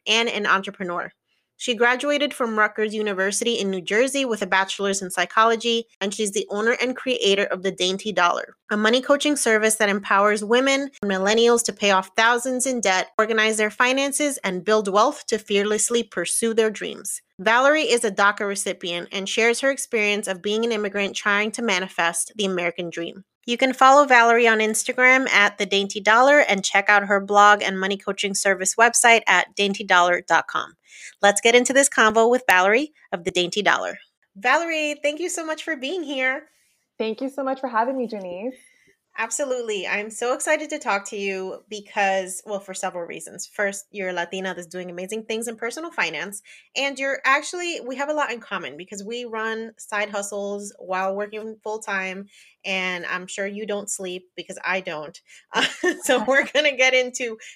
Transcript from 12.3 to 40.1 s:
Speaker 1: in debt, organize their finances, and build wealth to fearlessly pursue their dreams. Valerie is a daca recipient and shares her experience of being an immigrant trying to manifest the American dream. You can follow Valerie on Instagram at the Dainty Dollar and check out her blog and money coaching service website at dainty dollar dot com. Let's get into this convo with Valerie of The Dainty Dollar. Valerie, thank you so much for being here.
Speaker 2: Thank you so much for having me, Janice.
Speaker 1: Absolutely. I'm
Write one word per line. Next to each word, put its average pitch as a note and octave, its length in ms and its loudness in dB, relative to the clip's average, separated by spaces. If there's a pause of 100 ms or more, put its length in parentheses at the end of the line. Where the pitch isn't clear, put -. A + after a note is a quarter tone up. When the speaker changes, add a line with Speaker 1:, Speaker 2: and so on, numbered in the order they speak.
Speaker 1:
in B3+ 160 -2
debt, F#3+ 280 2 (100)
organize A3 380 2
their G#3+ 140 0
finances, C4+ 680 0
and F3+ 260 -4
build G#3+ 220 2
wealth G3+ 400 2
to A3 120 -2
fearlessly G#3+ 680 0
pursue A3 500 -4
their A3 160 0
dreams. - 520 -10 (180)
Valerie C4 420 4
is A#3 220 0
a A3 60 0
daca G#3 360 2
recipient F#3+ 640 -6
and F#3+ 180 -8
shares A#3 320 2
her C4+ 100 2
experience G#3+ 580 -2
of F#3 140 -6
being G#3+ 220 -2
an A#3+ 80 -2
immigrant G3+ 420 -4
trying G#3 380 0
to B3 100 -8
manifest F3+ 760 -2
the G#3+ 80 -2
American F3 440 -4
dream. E3+ 360 -10 (220)
You A#3+ 100 -2
can C4 160 2
follow C4+ 340 8
Valerie A#3 400 8
on A3 120 6
Instagram B3+ 720 2
at G3+ 260 4
the G#3 80 -4
Dainty G3+ 360 -2
Dollar B3 400 6
and G3 240 2
check G3+ 240 2
out G3+ 180 6
her G3+ 120 2
blog G3+ 440 6
and F#3+ 180 -2
money G3 160 -2
coaching G3 380 -4
service F#3+ 400 0
website A#3 520 6
at F3+ 300 2
dainty G3+ 280 0
dollar F3+ 360 4
dot - 280 0
com. - 260 -6 (480)
Let's G3+ 180 4
get A#3 140 4
into B3 180 4
this C4+ 160 4
convo A3+ 400 4
with B3+ 180 2
Valerie G3 460 4 (200)
of F3 120 -6
The F#3 60 -6
Dainty F3+ 320 -2
Dollar. F#2 360 0 (380)
Valerie, D4+ 640 -2
thank D4 160 -2
you F4 120 -6
so E4+ 160 -8
much D#4 160 -8
for D#4+ 140 -6
being C#4+ 260 -6
here. C4+ 460 -4 (500)
Speaker 2:
Thank A3 220 -4
you C4+ 100 -6
so C#4 120 -8
much C4 180 -4
for C4+ 80 -6
having A#3 280 -2
me, B3 100 -4
Janice. G3+ 480 -10 (680)
Speaker 1:
Absolutely. A3+ 640 -4
I'm G3+ 260 -6